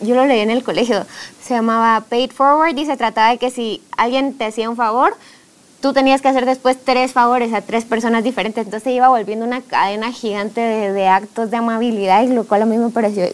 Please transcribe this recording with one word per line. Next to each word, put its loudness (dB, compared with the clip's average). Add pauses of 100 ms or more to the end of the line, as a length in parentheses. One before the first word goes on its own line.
yo 0
lo 4
leí 2
en 0
el -2
colegio, -2 (360)
se -6
llamaba 0
Pay 0
It -12
Forward 2
y -4
se -4
trataba 2
de 2
que -2
si -6 (140)
alguien -2
te -4
hacía -4
un -6
favor, 2 (680)
tú 0
tenías 2
que 0
hacer 2
después 0
tres 0
favores 2
a -2
tres 0
personas 0
diferentes, -4
entonces -10
se -2
iba 4
volviendo 0
una -4
cadena -2
gigante -6
de, -2
de 0
actos 0
de -4
amabilidad, 0
y 2
lo 0
cual 2
a 2
mí 0
me 0
pareció -2